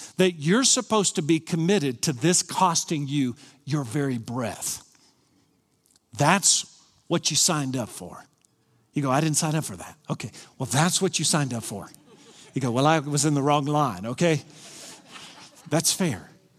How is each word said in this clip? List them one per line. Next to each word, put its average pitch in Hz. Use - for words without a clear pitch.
that 185
you're 170
supposed 220
to 185
be 160
committed 160
to 160
this 160
costing 165
you 135
your 143
very 131
breath. 113
That's 170
what 165
you 156
signed 139
up 117
for. -
You 151
go, 135
"I 131
didn't 156
sign 156
up 156
for 101
that." -
Okay, 120
well, 131
that's 151
what 190
you 160
signed 143
up 113
for. -
You 131
go, 127
"Well, 131
I 160
was 143
in 151
the 139
wrong 143
line," 135
okay? 147
That's 160
fair. 139